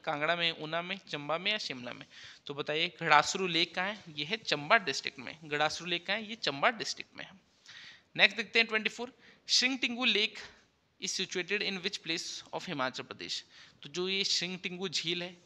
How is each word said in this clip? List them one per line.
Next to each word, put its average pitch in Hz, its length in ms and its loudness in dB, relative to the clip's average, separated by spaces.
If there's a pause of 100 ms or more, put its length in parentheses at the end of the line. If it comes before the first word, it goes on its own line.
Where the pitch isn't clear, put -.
कांगड़ा 160 320 2
में, 170 140 2 (120)
ऊना 160 200 -2
में, 185 140 -6 (120)
चंबा 151 300 -2
में 190 140 -2
या 214 60 -2
शिमला 123 340 -8
में? - 140 -14 (400)
तो 143 80 -8
बताइए, 156 460 0
घड़ासरू 165 460 6
लेक 170 280 2
कहाँ 185 140 0
है? 208 200 -8
ये 147 160 -6
है 180 120 -2
चंबा 156 420 4
डिस्ट्रिक्ट 139 400 -2
में। 127 260 -10
घड़ासरू 151 420 0
लेक 175 200 0
कहाँ 202 120 0
है? 214 100 -8
ये 220 60 -8
चंबा 156 360 2
डिस्ट्रिक्ट - 460 -4
में 71 80 -10
है। - 260 -20 (640)
नेक्स्ट 202 200 6
देखते 220 220 0
हैं, 226 100 6
ट्वेंटी 214 220 0
फ़ोर। 247 220 -8 (360)
Shrinkingu 247 580 2
Lake 214 320 4 (600)
is 190 120 -4
situated 185 500 -2
in 190 200 -2
which 202 160 -2
place 160 260 -4 (300)
of 160 120 -6
हिमाचल 135 360 -2
प्रदेश? 87 420 -8 (380)
तो 156 60 -14
जो 175 200 -2
ये 196 160 0
Shrinkingu 180 640 -2
झील 175 340 -2
है, 180 240 -10